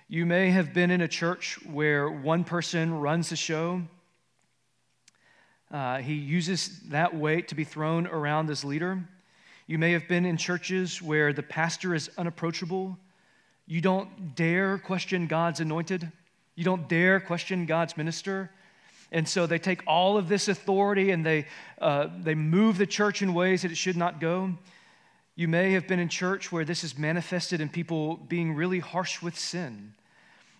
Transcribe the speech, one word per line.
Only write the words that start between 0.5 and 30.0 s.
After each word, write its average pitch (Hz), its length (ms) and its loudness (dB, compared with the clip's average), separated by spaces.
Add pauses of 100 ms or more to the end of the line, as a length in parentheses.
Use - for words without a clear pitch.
have 175 240 4
been 175 160 6
in 180 100 4
a 165 80 2
church - 560 -4
where 147 460 2
one 156 340 0
person 165 480 -2
runs 160 380 0
the 165 60 -6
show. 165 440 -2 (1900)
Uh, 131 260 -4
he 135 160 -4
uses 156 680 -2 (120)
that 165 260 2
weight 156 320 0
to - 60 -8
be 151 100 -2
thrown 160 420 -2
around 156 440 -2
as 143 160 -4
leader. 175 360 -2 (640)
You 160 120 -2
may 170 140 4
have 165 160 0
been 175 180 2
in 170 100 0
churches 180 640 -2
where 151 320 2
the 143 100 -4
pastor 165 520 -2
is 151 240 -4
unapproachable. 175 800 -4 (680)
You 165 160 -4
don't 190 560 -2
dare 185 400 2
question 180 500 -2
God's 165 340 0
anointed. 165 520 -4 (420)
You 170 100 -4
don't 180 220 0
dare 180 320 4
question 180 460 -2
God's 160 320 0
minister. 180 540 -6 (600)
And 160 160 0
so 175 200 2
they 165 120 2
take 180 280 -2
all 185 320 4
of 180 100 -2
this 202 200 0
authority 196 640 2
and 170 140 0
they, 156 220 2 (340)
uh, 147 280 2 (120)
they 160 140 0
move 175 420 4
the 196 80 4
church 202 380 0
in 190 100 2
ways 180 300 2
that 180 80 -2
it 165 80 -6
should 185 180 0
not 170 240 0
go. 180 320 0 (840)
You 165 140 0
may 180 240 4
have 185 160 2
been 185 100 2
in 175 120 0
church 185 420 -4
where 165 140 0
this 170 180 -4
is 135 140 -10
manifested 165 640 -2
in 147 80 -4
people 165 460 -2 (120)
being 165 260 0
really 180 260 0
harsh 170 420 -4
with 170 160 -8
sin. 107 560 -8 (640)